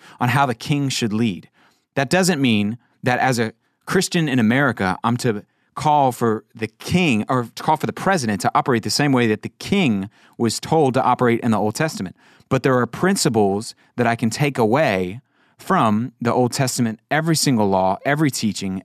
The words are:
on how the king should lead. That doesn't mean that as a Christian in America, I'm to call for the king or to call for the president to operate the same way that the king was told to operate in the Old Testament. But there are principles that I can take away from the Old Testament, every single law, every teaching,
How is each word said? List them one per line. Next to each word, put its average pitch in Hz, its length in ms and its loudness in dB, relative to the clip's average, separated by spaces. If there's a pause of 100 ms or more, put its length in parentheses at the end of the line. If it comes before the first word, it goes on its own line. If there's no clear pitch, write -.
(200)
on 123 100 0
how 139 160 2
the 123 80 -2
king 143 340 -4
should 117 240 -4
lead. 107 380 -4 (460)
That 135 120 0
doesn't 175 320 2
mean 110 380 2 (240)
that 127 160 0
as 131 200 0
a 110 140 -2 (320)
Christian 170 420 0
in 127 120 0
America, 113 680 2
I'm 117 140 0
to 107 260 -4 (300)
call 143 360 2
for 113 340 -2 (120)
the 113 100 -8
king 139 640 0
or 131 160 0 (100)
to - 80 -14
call 156 140 0
for 147 100 -4
the 110 60 -4
president 127 480 -2
to - 120 -2
operate 135 300 0
the 107 80 -6
same 143 220 0
way 120 160 4
that 107 140 0
the 110 60 -8 (120)
king 113 500 0 (260)
was 117 220 -2
told 151 340 2
to 131 80 0
operate 120 380 2
in 117 140 0
the 107 40 2
Old 107 200 -2
Testament. 151 400 -4 (320)
But 131 160 0
there 131 140 4
are 120 60 2
principles 113 920 0 (180)
that 120 100 0
I 117 120 2
can 113 120 -2
take 143 300 -2
away 110 600 0 (360)
from 123 640 0
the 117 120 -2
Old 120 200 0
Testament, 120 460 -2 (140)
every 160 240 0
single 113 320 2
law, 95 360 2
every 147 240 2
teaching, 95 560 -4